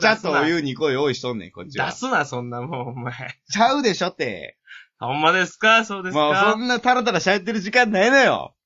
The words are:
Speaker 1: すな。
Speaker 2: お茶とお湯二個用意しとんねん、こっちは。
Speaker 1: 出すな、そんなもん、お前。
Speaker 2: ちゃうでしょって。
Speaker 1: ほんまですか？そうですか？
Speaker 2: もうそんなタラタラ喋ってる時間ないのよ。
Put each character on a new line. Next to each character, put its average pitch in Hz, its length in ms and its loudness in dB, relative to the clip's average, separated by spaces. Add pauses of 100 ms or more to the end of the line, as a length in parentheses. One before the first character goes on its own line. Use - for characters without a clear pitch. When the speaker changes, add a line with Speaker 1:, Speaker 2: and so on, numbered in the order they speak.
Speaker 1:
す - 40 -4
な。 214 60 4
Speaker 2:
お 220 60 2
茶 - 60 -14
と 175 100 -4
お 151 140 2
湯 170 140 0
二 135 160 -4
個 147 140 0
用 135 200 0
意 127 40 -2
し - 60 -10
と 123 140 -6
ん 110 40 -8
ね 87 100 -14
ん、 - 20 -20
こ 90 160 -14
っ - 20 -18
ち - 100 -12
は。 131 80 -2
Speaker 1:
出 123 60 -6
す 254 160 -8
な、 175 160 0
そ 127 160 -8
ん 123 80 -10
な 120 140 -8
も 165 140 -8
ん、 123 120 -8
お 123 60 -12
前。 123 180 -10 (380)
Speaker 2:
ち - 100 -6
ゃ 254 140 4
う 285 80 0
で 220 100 2
し - 100 -2
ょ 175 60 -2
っ - 80 -12
て。 101 400 -8 (440)
Speaker 1:
ほ 120 120 -6
ん 143 80 -4
ま 160 120 4
で 185 140 2
す - 120 -12
か？ 220 260 4
そ 202 160 -8
う - 20 -10
で 185 80 -6
す - 40 -6
か？ 151 60 2
Speaker 2:
も 151 100 4
う 151 40 4
そ 208 220 4
ん 240 100 -4
な 240 140 0
タ 247 140 2
ラ 247 100 0
タ 220 80 0
ラ 170 80 2
喋 196 180 2
っ - 40 -6
て 208 100 -4
る 220 80 -2
時 190 100 -8
間 247 200 4
な 196 140 2
い 240 60 4
の 269 80 6
よ。 143 480 2